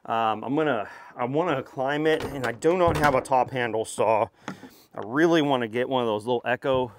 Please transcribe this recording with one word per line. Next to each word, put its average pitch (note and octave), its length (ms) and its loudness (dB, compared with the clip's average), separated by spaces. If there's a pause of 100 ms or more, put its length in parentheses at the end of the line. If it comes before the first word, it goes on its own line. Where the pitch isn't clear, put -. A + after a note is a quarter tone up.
Um, A2+ 380 0
I'm B2 100 -4
gonna, C#3 340 0 (280)
I B2 80 -4
wanna C#3+ 400 -2
climb C#3+ 420 -2
it, D#3 180 2
and C3+ 220 -8
I A#2 60 -2
do D#3+ 240 2
not E3+ 200 4
have D3 200 2
a B2 40 4
top B2 300 2
handle A#2 340 -2
saw. A2 440 2 (680)
I - 100 -10
really D#3+ 380 4
wanna C3 260 0
get B2 200 -2
one C3 140 0
of A#2 60 0
those G#2 180 -2
little A#2+ 180 0
Echo B2+ 540 -2